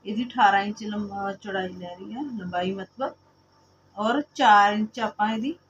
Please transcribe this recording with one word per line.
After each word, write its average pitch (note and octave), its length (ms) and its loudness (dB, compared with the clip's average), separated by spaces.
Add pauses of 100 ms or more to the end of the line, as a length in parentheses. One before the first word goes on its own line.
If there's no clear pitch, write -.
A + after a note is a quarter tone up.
ਇਹਦੀ G#3+ 200 -4
ਅਠਾਰਾਂ G3+ 380 4
ਇੰਚ G#3 220 -6
ਲੰਬਾ G3+ 480 -6
ਚੌੜਾਈ F#3+ 360 -6
ਲੈ F3+ 260 -12
ਰਹੀ G3 180 -14
ਹੈ, B3+ 100 -8 (160)
ਲੰਬਾਈ F3+ 340 -4
ਮਤਲਬ, G3 420 -8 (840)
ਔਰ A#3 260 0 (120)
ਚਾਰ G#3 380 6
ਇੰਚ G#3+ 280 -4
ਆਪਾਂ G#3+ 320 -2
ਇਹਦੀ B3 220 -4 (160)